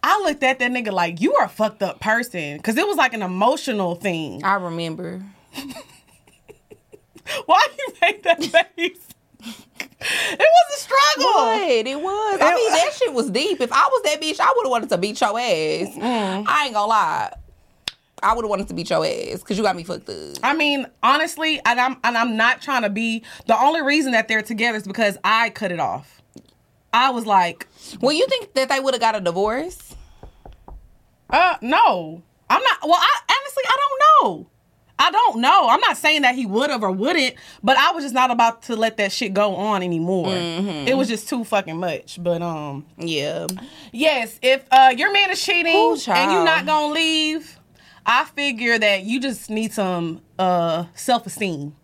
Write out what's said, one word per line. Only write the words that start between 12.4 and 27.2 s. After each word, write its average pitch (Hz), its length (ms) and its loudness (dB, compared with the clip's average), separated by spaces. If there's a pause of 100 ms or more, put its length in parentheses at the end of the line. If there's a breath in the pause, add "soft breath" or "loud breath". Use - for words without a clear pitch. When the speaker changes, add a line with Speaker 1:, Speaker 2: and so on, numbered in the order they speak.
Speaker 2:
I - 100 4
Speaker 1:
It - 40 2
Speaker 2:
mean, 440 160 2
Speaker 1:
wa- 359 60 2
Speaker 2:
that 571 200 0
shit 466 160 0
was 254 160 -2
deep. 285 320 -2
If 240 100 -4
I - 160 4
was - 160 0
that 302 180 -2
bitch, 311 180 -6
I 359 160 2
would've 466 160 0
wanted 233 180 -2
to 196 80 0
beat 196 220 -4
your 214 180 0
ass. 165 580 -2
Speaker 1:
Mm. 208 520 -2
Speaker 2:
I 294 180 2
ain't 247 80 -6
gonna 208 140 0
lie. 180 460 0 (920)
I 214 100 4
would've 226 160 -4
wanted 202 200 -2
to - 40 -10
beat 165 160 -8
your 160 160 2
ass - 380 -6
'cause 196 140 -4
you 220 60 -2
got 190 120 2
me 170 80 -12
fucked - 260 -12
up. 85 320 -12
Speaker 1:
I 269 140 0
mean, 285 320 -2 (160)
honestly, 311 600 0
and 240 140 2
I'm, 254 240 0
and 233 140 0
I'm 226 180 0
not 240 260 0
trying 262 220 -2
to 208 60 0
be, 226 340 -4 (220 loud breath)
the 220 140 4
only 311 220 2
reason 277 320 0
that 220 140 2
they're 220 140 0
together 220 360 -2
is 208 100 -8
because 202 360 0
I 220 280 2
cut 202 200 -6
it 170 80 -6
off. 131 420 -6 (720)
I 254 180 4
was 233 160 -6